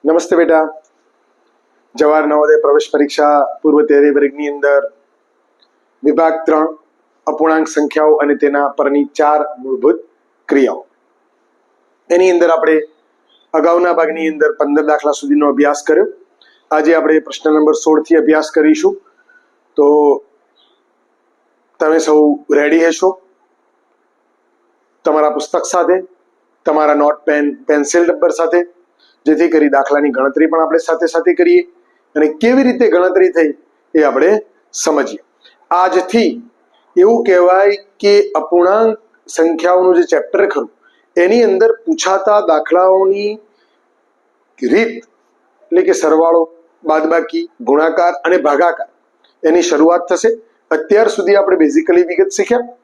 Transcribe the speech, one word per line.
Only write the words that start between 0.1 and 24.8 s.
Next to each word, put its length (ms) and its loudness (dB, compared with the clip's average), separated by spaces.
બેટા. 260 2
જવાહર 320 2
નવોદય 320 2
પ્રવેશ 300 2
પરીક્ષા 420 0
પૂર્વ 160 2
તૈયારી 280 4
વર્ગની 360 -2
અંદર 280 0
વિભાગ 280 0
ત્રણ, 200 0
અપૂર્ણાંક 440 -2
સંખ્યાઓ 480 0
અને 200 0
તેના 240 0
પરની 280 0
ચાર 200 2
મૂળભૂત 420 -2
ક્રિયાઓ. 340 0
એની 200 2
અંદર 200 2
આપણે 200 0
અગાઉના 420 0
ભાગની 320 -4
અંદર 260 -2
પંદર 320 0
દાખલા 300 -2
સુધીનો 340 0
અભ્યાસ 320 0
કર્યો. 200 2
આજે 240 0
આપણે 300 0
પ્રશ્ન 260 -6
નંબર 300 0
સોળ 240 0
થી 120 4
અભ્યાસ 360 0
કરીશું. 360 2
તો 100 2
તમે 280 0
સૌ 120 4
રેડી 320 2
હશો 200 -2